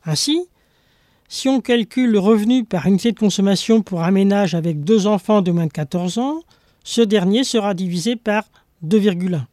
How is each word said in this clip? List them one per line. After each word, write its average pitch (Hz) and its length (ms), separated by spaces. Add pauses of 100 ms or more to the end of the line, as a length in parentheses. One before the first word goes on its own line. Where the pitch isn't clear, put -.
Ainsi, 285 340 (880)
si - 200
on 269 120
calcule 240 500
le 208 80
revenu 220 440
par 165 220
unité 202 260
de 190 60
consommation 202 640
pour 170 220
un 170 80
ménage 196 420
avec 165 300
deux 202 240
enfants 208 340
de 185 80
moins 170 160
de 156 60
quatorze 175 480
ans, 294 240 (400)
ce - 180
dernier 208 420
sera 208 300
divisé 180 420
par 214 280 (400)
deux 175 160
virgule 185 340
un. 139 180